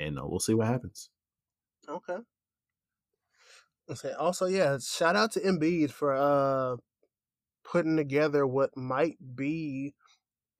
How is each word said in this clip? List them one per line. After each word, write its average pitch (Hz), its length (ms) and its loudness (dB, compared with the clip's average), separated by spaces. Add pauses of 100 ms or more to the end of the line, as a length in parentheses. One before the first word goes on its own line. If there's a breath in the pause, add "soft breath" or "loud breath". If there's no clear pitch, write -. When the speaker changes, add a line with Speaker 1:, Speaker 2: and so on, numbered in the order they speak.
Speaker 1:
and, 73 180 -6
uh, 67 80 -8
we'll 82 140 -4
see 113 140 0
what 110 120 2
happens. - 440 -4 (800)
Speaker 2:
Okay. 180 300 -8 (1700 soft breath)
Okay. 131 220 -8
Also, 180 340 -2
yeah, 180 320 2
shout 170 380 0
out 214 160 2
to 180 80 -2
Embiid 165 500 2
for, 143 240 -2
uh, 135 600 2 (880)
putting 160 320 2
together 143 500 2
what 131 300 0
might 135 400 0 (180)
be 143 600 -4 (640 soft breath)